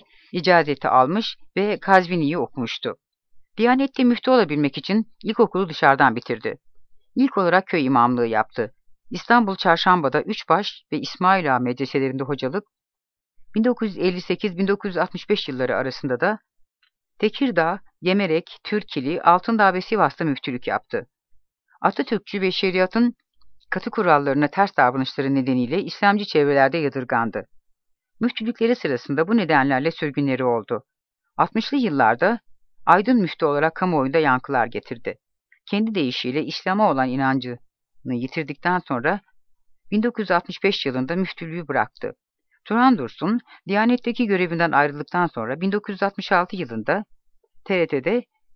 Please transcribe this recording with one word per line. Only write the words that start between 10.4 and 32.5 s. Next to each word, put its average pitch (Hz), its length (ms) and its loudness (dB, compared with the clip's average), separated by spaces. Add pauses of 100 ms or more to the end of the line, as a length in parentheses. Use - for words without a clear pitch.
ve 156 80 -4
İsmaila 175 600 0
medreselerinde 131 640 -4
hocalık, 139 400 -6 (920)
bin 220 80 0
dokuz 226 320 -2
yüz - 20 -14
elli 180 240 -2
sekiz 175 360 -4
bin 190 100 0
dokuz 202 220 -2
yüz 175 80 -8
altmış 175 320 -4
beş - 180 -2
yılları 127 280 -2
arasında 127 440 -4
da 208 200 0 (800)
Tekirdağ, 196 600 0 (220)
Yemerek, 175 640 0
Türkili, 165 580 -4
Altındağ 190 520 4
ve 185 80 -4
Sivas'ta 170 440 0
müftülük 131 420 -6
yaptı. 104 400 -4 (760)
Atatürkçü 202 600 -2
ve 185 100 0
şeriatın 185 640 0 (540)
katı 190 200 -6
kurallarına 147 580 2
ters 196 300 0
davranışları 135 580 0
nedeniyle 131 480 0
İslamcı 202 420 0
çevrelerde 143 520 2
yadırgandı. 120 720 -2 (720)
Müftülükleri 226 560 -2
sırasında 147 520 -2
bu 233 100 2
nedenlerle 143 540 2
sürgünleri 139 520 -2
oldu. 117 400 -2 (540)
Altmışlı 220 400 0
yıllarda 156 640 2 (460)